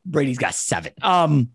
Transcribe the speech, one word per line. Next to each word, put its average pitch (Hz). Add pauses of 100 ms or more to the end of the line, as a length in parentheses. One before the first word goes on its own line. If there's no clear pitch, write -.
Brady's 143
got 90
seven. - (100)
Um, 156